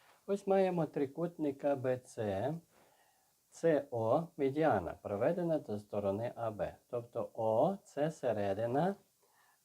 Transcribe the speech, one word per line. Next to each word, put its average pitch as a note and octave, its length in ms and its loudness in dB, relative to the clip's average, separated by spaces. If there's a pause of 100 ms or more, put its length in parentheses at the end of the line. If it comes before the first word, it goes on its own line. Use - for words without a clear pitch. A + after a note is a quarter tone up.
(260)
Ось G3+ 200 -4
маємо F#3 400 2
трикутник D3 800 -4
А C#3+ 120 2
Б B2+ 220 0
Ц, A2 560 -4 (960)
С D#3+ 400 2
О, A#2+ 360 2 (100)
медіана, C3+ 640 2
проведена D#3 560 0
до G#2 200 -6
сторони G#2 580 -4
А A#2 140 -4
Б. F#2 260 -6 (140)
Тобто A#2+ 440 -6
О — A#2 500 2
це D3+ 260 -4
середина A#2 840 0 (680)